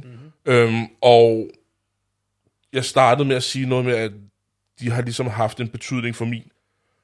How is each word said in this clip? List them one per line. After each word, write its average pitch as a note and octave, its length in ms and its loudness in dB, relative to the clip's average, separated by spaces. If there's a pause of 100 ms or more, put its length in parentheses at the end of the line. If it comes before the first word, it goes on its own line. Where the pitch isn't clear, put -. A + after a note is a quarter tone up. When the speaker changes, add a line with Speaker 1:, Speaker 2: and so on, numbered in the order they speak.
Speaker 1:
Mhm. B2+ 260 -20 (220)
Speaker 2:
Øhm, A#2 320 2 (160)
og A#2 480 6 (1200)
jeg B2+ 120 -4
startede C3 420 2
med C3+ 80 0
at B2 80 -4
sige C3 260 -6
noget B2+ 160 -2
med, B2+ 100 -2
at A2+ 160 -4 (680)
de B2 120 -8
har A#2+ 100 -4
ligesom A#2+ 260 -6
haft A2 320 -4
en A#2+ 80 -6
betydning A#2+ 480 -8
for A#2 100 -8
min A#2 180 -8 (600)